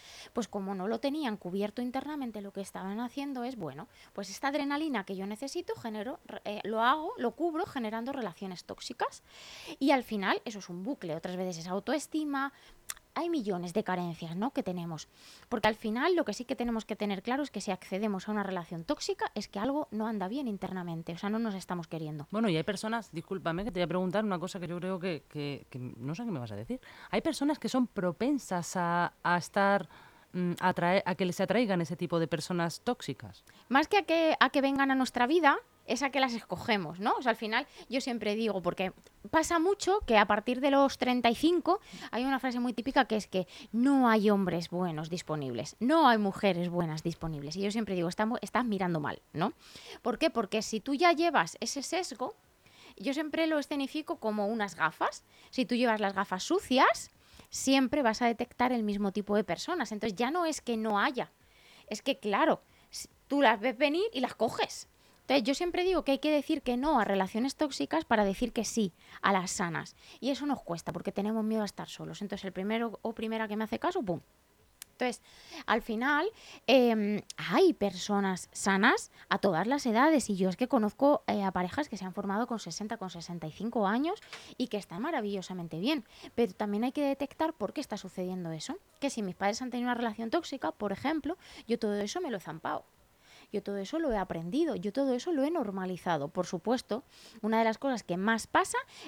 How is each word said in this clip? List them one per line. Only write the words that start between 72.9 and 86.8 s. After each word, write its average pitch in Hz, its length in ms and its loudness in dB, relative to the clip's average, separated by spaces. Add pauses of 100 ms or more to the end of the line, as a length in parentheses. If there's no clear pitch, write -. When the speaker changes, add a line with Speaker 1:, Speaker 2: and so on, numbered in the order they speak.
Speaker 1:
o 226 120 -4
primera 220 340 -4
que 208 80 -4
me 220 80 -2
hace - 160 -4
caso, 349 220 0
¡pum! 180 180 -2 (760)
Entonces, 247 280 -4 (460)
al 226 140 4
final, 285 460 0 (400)
em, 220 540 6 (160)
hay 226 360 4
personas 190 800 0
sanas 214 580 4 (200)
a 196 80 2
todas 190 300 2
las 277 180 0
edades. 254 440 4
Y 202 60 2
yo 185 140 2
es 180 80 -2
que 247 100 0
conozco, 262 600 4
eh, 208 160 0
a 190 80 2
parejas 180 360 -2
que 208 100 -8
se 190 60 -8
han 185 100 -8
formado 202 320 -2
con 233 140 -4
sesenta, 208 380 -8
con 190 120 -8
sesenta 170 380 -10
y 151 40 -8
cinco 214 360 0
años 285 320 0 (380)
y 254 100 -2
que 208 100 -4
están 185 240 -6
maravillosamente 196 800 -4
bien. 262 240 0 (320)
Pero 233 180 2
también 208 300 0